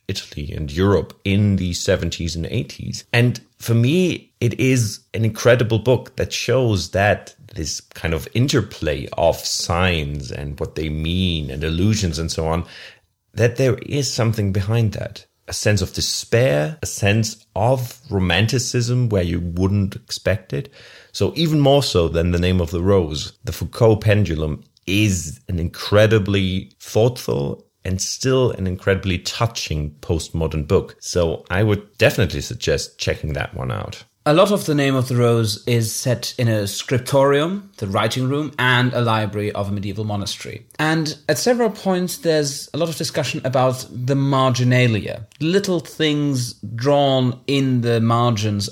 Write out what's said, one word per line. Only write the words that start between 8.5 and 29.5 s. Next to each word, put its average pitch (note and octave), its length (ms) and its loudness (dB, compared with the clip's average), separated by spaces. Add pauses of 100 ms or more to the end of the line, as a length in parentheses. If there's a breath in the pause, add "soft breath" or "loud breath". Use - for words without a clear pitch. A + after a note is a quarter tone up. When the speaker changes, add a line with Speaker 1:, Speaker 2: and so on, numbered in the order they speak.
Speaker 1:
of D#2+ 180 4
signs D#2 960 -2
and C#2+ 300 -8
what D#2 140 -6
they D#2+ 120 -4
mean D#2+ 640 -2
and C2+ 120 -8
illusions E2 580 0
and E2 120 -4
so D#2+ 160 -2
on, E2+ 180 0 (680 loud breath)
that A2+ 240 0
there C3 220 2
is C#3 300 -4
something G#2+ 440 0
behind G#2 400 0
that. - 320 -10 (240)
A F#2+ 40 -10
sense G#2 280 2
of F2+ 100 -2
despair, D3 880 0
a - 40 -6
sense G#2+ 680 0
of B2 460 0 (100)
romanticism A#2 1000 0
where G2 140 2
you F2 180 -2
wouldn't F#2+ 560 0
expect - 560 -4
it. C#3 180 -6 (400 loud breath)
So - 240 -2
even D#3 240 2
more C#3 240 6
so F2 240 2
than E2 240 2
The F2 80 2
Name F2+ 220 4
of E2 100 -2
the F2 120 -2
Rose, F2 500 2 (100)
The - 80 -6
Foucault A2 460 2
Pendulum D#2+ 640 0 (220)
is F#2 640 0
an F2+ 100 -2
incredibly G2 1200 2
thoughtful - 840 -2 (200)
and F#2 160 -4
still C3 500 0
an F#2+ 160 -4
incredibly F#2 500 0
touching - 760 -4 (100)